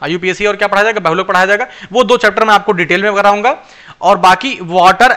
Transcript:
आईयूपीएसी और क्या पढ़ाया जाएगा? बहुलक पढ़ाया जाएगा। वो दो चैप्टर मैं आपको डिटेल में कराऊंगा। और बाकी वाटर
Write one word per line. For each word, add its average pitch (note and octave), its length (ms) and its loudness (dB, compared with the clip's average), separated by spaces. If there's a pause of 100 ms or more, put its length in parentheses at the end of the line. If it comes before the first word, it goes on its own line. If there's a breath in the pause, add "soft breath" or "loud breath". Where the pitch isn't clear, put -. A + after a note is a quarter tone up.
आईयूपीएसी F3+ 420 -6
और G#3 100 -2
क्या G3+ 120 -2
पढ़ाया G3+ 160 0
जाएगा? G#3+ 160 -2
बहुलक F3 260 -2
पढ़ाया F#3+ 200 0
जाएगा। G#3 220 -2 (240 loud breath)
वो A#3+ 120 2
दो A#3 140 2
चैप्टर G#3+ 280 0
मैं G#3+ 80 2
आपको G3+ 180 0
डिटेल F3 320 -2
में G#3 120 -2
कराऊंगा। G#3 420 0 (440 loud breath)
और F#3+ 160 2
बाकी F#3 440 0
वाटर F#3 560 2